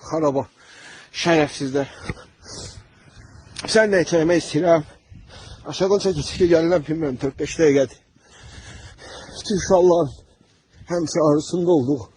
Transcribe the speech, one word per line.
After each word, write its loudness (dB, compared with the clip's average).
xaraba. -2
Şərəfsizlər. 0
Sən 2
nə 2
çəkmək 2
istəyirəm? 2
Aşağıdan 0
çəkə, -2
çəkə 2
gəlirəm, 2
bilmirəm, -4
dörd-beş -6
dəqiqədir. 2
Bütün -4
uşaqlar 4
həmişə -2
arasında 0
olduq. -2